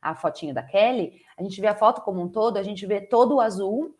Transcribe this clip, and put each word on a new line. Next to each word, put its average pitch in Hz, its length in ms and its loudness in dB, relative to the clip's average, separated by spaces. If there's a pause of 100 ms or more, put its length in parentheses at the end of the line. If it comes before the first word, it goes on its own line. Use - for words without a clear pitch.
a 160 140 -4
fotinho 151 380 -6
da 127 100 -4
Kelly, 214 580 0 (160)
a 170 60 -10
gente 196 180 -10
vê 214 60 0
a 208 80 2
foto 220 260 2
como 185 200 -4
um 175 60 -4
todo, 214 300 0
a 196 60 -2
gente 202 220 -8
vê 202 140 0
todo 233 360 4
o 262 40 4
azul, 214 600 -2